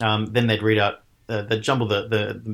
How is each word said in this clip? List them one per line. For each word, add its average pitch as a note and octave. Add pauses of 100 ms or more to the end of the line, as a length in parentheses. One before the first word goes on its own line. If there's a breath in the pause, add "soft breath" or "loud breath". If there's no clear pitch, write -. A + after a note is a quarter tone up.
Um, G#2+
then A#2
they'd G#2+
read A2
out, G2+ (260)
uh, G#2+
they'd G#2+
jumble B2
the, G2+
the G#2 (200)